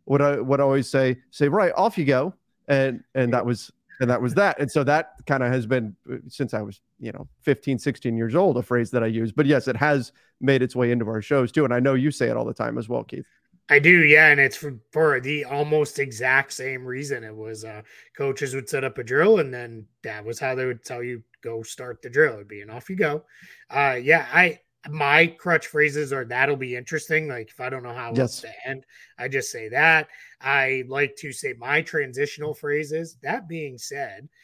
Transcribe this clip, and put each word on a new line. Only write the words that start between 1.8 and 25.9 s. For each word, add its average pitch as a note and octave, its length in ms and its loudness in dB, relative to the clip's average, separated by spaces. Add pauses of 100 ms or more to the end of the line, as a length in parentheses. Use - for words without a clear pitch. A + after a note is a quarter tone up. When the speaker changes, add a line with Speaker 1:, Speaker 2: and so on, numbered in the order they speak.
Speaker 1:
you D3 80 -2
go." C#3 260 2 (340)
And, C3+ 380 0 (100)
and B2 200 0
that A#2+ 100 0
was, A#2+ 260 -4 (300)
and A#2+ 80 2
that A#2+ 140 2
was B2 120 0
that. G3 240 2
And C#3 120 -2
so D3 140 2
that D3 320 0 (100)
kinda C3 220 2
has B2 180 0
been, A2+ 280 0 (160)
uh, B2 60 -8 (120)
since - 260 -6
I G#2+ 80 -4
was, G#2 180 -12 (180)
you A#2 140 -10
know, - 160 -16 (140)
fifteen, C3+ 360 0
sixteen A#2+ 380 -4
years A2+ 180 -2
old, E3+ 220 2
a B2 60 0
phrase A#2+ 300 0
that A#2+ 100 0
I A2+ 60 0
use. A2+ 220 -2
But D3+ 140 2
yes, C#3 240 2
it A#2+ 80 -2
has C#3+ 360 0 (280)
made C3 220 4
its B2+ 120 0
way B2 160 2
into A#2+ 160 0
our A2 140 -2
shows B2+ 320 2
too. D3+ 140 2
And B2+ 80 0
I B2 60 2
know C3+ 120 4
you C3+ 180 2
say A#2+ 200 0
it A#2 80 -2
all A#2 80 -2
the A#2 80 -6
time A#2 240 -4
as A2+ 100 -6
well, A#2+ 160 -4
Keith. - 220 -12 (420)
Speaker 2:
I D3 100 8
do, E3 260 6
yeah, D3+ 260 8
and C#3+ 100 4
it's C3+ 160 2
for, C3+ 220 -12 (120)
for D3+ 300 2
the C#3 240 -6
almost D3 560 -2
exact C3 520 -2
same C3 320 -10
reason. C3 380 -8
It A2 120 -16
was, A2 300 -12
uh, G#2+ 180 -14 (340)
coaches C3+ 380 -4
would C3+ 140 -10
set C3+ 140 -4
up - 160 -6
a A#2+ 60 -8
drill, E3 340 4
and C3+ 160 -2
then A#2 320 -14 (160)
that G#2+ 220 -12
was A#2 160 -8
how C3 160 -4
they B2+ 100 -2
would B2 180 -6
tell A#2+ 200 -10
you, A#2+ 180 -10 (180)
"Go A2+ 220 -8
start B2 400 -14
the B2 80 -14
drill." C#3 240 4
It'd G2+ 140 -16
be G#2 140 -16
an G#2+ 80 -20
"off A#2+ 200 -14
you F#3 60 -6
go." D3+ 280 -2 (440)
Uh, C3+ 340 2
yeah, D3 300 4
I, F3 260 4 (300)
my D3+ 400 4 (100)
crutch E3 300 0
phrases D3 440 0